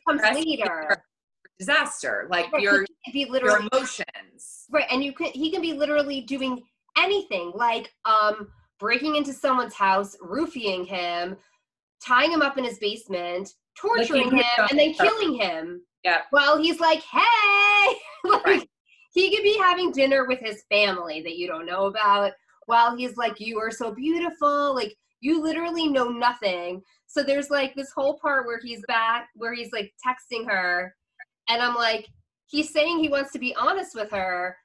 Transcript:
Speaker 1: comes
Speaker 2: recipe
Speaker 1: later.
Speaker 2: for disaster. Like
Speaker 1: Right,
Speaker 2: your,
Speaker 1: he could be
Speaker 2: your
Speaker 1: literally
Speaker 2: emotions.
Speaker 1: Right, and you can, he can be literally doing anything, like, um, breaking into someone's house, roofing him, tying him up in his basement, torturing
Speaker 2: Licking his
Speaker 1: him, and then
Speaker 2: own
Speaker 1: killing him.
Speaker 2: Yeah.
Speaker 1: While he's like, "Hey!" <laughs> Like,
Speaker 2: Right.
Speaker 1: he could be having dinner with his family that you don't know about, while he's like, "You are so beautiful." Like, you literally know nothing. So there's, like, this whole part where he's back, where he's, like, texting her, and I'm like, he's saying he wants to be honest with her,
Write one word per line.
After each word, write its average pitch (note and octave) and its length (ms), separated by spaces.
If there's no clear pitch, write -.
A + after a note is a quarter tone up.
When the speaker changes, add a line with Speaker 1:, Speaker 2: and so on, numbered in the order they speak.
Speaker 1:
comes D4 140
Speaker 2:
recipe C#4+ 360
Speaker 1:
later. A3+ 300
Speaker 2:
for - 160
disaster. D3 680
Like F3+ 220
Speaker 1:
Right, D4+ 100
Speaker 2:
your, - 180
Speaker 1:
he G4 60
could A#3+ 80
be C#4 80
Speaker 2:
your C4 100
Speaker 1:
literally G#3+ 420
Speaker 2:
emotions. - 1000
Speaker 1:
Right, C#4 200
and C4 140
you C#4 80
can, E4 160
he D4+ 240
can F4+ 100
be E4 120
literally C#4+ 480
doing B3+ 400
anything, D#4 560
like, A3+ 380
um, G#3+ 440
breaking B3 360
into C#4 160
someone's B3+ 420
house, G3 460
roofing G3+ 640
him, F3+ 520
tying B3+ 280
him D#4 100
up C#4 160
in B3+ 60
his A#3 140
basement, G3 720
torturing G4+ 480
Speaker 2:
Licking B3+ 140
his B3 80
Speaker 1:
him, G#3+ 120
and C#4+ 80
then D4+ 100
Speaker 2:
own D#4 60
Speaker 1:
killing G4+ 400
him. F3 480
Speaker 2:
Yeah. E3+ 280
Speaker 1:
While C#4+ 280
he's D#4+ 220
like, D#4+ 220
"Hey!" G#4 920
<laughs> - 140
Like, - 220
Speaker 2:
Right. G4 220
Speaker 1:
he F#4+ 220
could A4 100
be G#4 140
having F4+ 340
dinner C4+ 340
with B3+ 140
his G#3+ 300
family F3+ 520
that E3 140
you F3 100
don't E3+ 200
know F#3 200
about, G3+ 460
while A#3 300
he's B3 200
like, A#3 240
"You A3 200
are A3 100
so A3+ 240
beautiful." C#4+ 800
Like, A3 200
you D4+ 220
literally D#4+ 460
know C4 200
nothing. G3 760
So - 160
there's, C#4 280
like, C4+ 240
this C4+ 180
whole C#4 260
part C#4 280
where A#3 160
he's A#3 240
back, A#3 480
where A#3 200
he's, A#3 180
like, G#3 200
texting A#3+ 420
her, F3+ 460
and A#3 140
I'm A#3+ 120
like, A3+ 320
he's D4+ 260
saying D#4+ 260
he D#4 100
wants C#4 240
to C#4 60
be B3 160
honest F4+ 400
with G#3+ 160
her, F#3 540